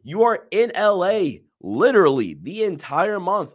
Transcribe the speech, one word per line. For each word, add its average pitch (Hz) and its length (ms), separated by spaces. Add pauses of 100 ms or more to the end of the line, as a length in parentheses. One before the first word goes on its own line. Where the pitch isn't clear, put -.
You 180 200
are 233 280
in 226 240
L 202 300
A 185 380 (180)
literally 135 800
the 196 220
entire 190 560
month, 185 360